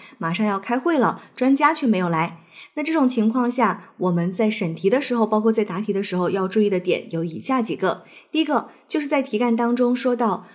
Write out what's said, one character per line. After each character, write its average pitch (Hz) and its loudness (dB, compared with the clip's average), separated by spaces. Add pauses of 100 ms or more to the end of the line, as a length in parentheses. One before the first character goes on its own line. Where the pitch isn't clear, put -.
(180)
马 165 -4
上 214 0
要 196 -2
开 - -2
会 320 0
了， 190 0 (120)
专 269 2
家 294 4
却 311 -2
没 214 4
有 180 0
来。 170 -2 (360)
那 302 -4
这 311 -4
种 311 4
情 226 2
况 240 0
下， 208 -2
我 180 0
们 175 0
在 220 0
审 175 -2
题 180 -2
的 262 4
时 254 -2
候， 226 2
包 214 0
括 220 4
在 220 0
答 202 -4
题 208 -4
的 196 -2
时 185 -4
候， 175 0
要 190 -2
注 214 2
意 202 4
的 180 0
点 180 -2
有 165 -4
以 165 -6
下 262 0
几 196 -4
个。 - -2 (260)
第 311 0
一 311 0
个， 277 -2 (180)
就 311 -4
是 294 -4
在 277 0
题 233 -4
干 240 2
当 240 0
中 247 2
说 247 0
到， 220 -2